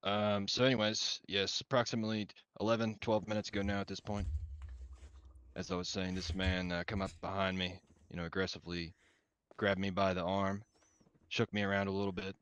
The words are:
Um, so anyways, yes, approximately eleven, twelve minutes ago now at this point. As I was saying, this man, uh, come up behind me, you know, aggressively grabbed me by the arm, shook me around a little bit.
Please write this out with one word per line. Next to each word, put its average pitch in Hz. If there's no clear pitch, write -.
Um, 101
so 123
anyways, 110
yes, 98
approximately 110
eleven, 110
twelve 107
minutes 107
ago 104
now 101
at 98
this 95
point. 104
As -
I 95
was 90
saying, 92
this 87
man, 92
uh, 87
come 104
up 95
behind 95
me, 92
you -
know, 87
aggressively 87
grabbed 98
me 98
by 95
the 90
arm, 98
shook -
me 104
around 98
a 98
little 98
bit. 95